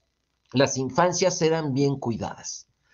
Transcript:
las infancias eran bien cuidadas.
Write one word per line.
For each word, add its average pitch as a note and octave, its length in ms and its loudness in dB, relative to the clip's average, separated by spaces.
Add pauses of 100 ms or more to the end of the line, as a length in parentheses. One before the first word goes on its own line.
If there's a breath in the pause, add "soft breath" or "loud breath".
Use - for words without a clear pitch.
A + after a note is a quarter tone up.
(520)
las C3 260 2
infancias F3 640 2
eran D#3 320 2
bien C#3 260 2
cuidadas. - 640 -8 (280 soft breath)